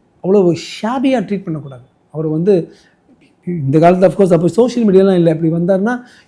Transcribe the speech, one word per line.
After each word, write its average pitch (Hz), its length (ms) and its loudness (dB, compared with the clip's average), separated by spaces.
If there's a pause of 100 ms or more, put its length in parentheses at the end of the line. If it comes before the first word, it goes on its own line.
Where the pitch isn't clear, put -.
(220)
அவ்வளோ 180 300 2
ஷாபியா 254 680 -4
ட்ரீட் 196 240 -6
பண்ணக்கூடாது. 135 380 -12 (300)
அவர் 160 140 -6
வந்து 165 460 0 (760)
இந்த 156 320 -2
காலத்துல, 180 240 4
of 175 120 4
course, 190 180 2
அப்போ 170 160 2
சோஷியல் 226 400 0
மீடியாலாம் 190 260 4
இல்ல. 170 160 2
இப்படி 160 220 -2
வந்தாருன்னா 190 480 -2 (280)